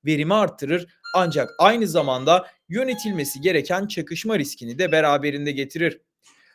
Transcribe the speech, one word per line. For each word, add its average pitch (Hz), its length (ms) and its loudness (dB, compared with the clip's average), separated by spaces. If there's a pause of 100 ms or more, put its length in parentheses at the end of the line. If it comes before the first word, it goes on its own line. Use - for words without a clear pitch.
verimi 151 280 0
arttırır 175 540 0 (280)
ancak 151 340 2 (100)
aynı 214 280 4
zamanda 151 600 2 (220)
yönetilmesi 202 720 -4
gereken 180 460 0
çakışma 202 520 -4
riskini 127 400 -8
de 175 120 0
beraberinde 147 600 2
getirir. 139 500 -4 (540)